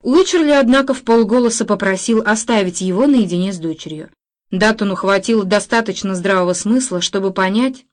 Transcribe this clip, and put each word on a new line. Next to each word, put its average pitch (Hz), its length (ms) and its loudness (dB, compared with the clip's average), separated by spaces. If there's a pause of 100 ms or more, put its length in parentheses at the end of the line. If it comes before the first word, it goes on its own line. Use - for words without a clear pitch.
Уичерли, 320 500 2
однако, 269 440 4
вполголоса 233 680 2
попросил 208 600 -2
оставить 208 560 0
его 185 240 0
наедине 196 480 2
с 175 60 -10
дочерью. 156 500 -10 (420)
Даттону 202 440 0
хватило 196 480 0
достаточно 202 720 -2
здравого 185 380 0
смысла, 208 480 -2
чтобы 196 300 -4
понять 208 600 -2